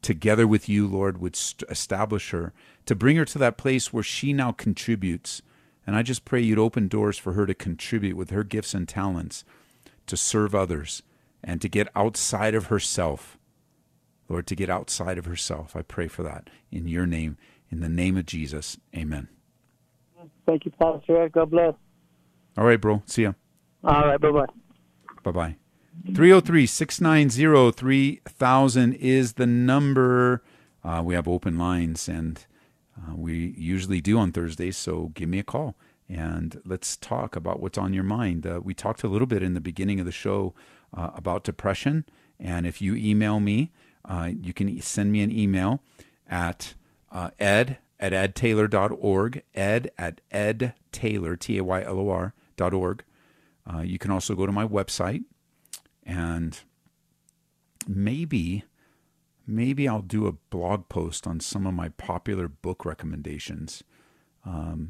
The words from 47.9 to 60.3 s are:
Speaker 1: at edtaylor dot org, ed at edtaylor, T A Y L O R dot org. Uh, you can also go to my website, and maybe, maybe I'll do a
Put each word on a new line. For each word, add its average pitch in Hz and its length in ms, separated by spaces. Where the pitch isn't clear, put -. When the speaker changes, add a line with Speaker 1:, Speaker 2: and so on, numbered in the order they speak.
Speaker 1:
at 95 140
edtaylor 104 580
dot 104 300
org, 104 420
ed 104 420
at 85 220
edtaylor, 104 1080
T 104 180
A 95 60
Y 92 180
L 95 160
O 98 120
R 92 240
dot 92 160
org. 95 300
Uh, 82 100
you 90 160
can 98 140
also 92 240
go 95 100
to 98 60
my 104 160
website, 104 560
and 85 560
maybe, 101 760
maybe 131 400
I'll 110 140
do 104 260
a 95 40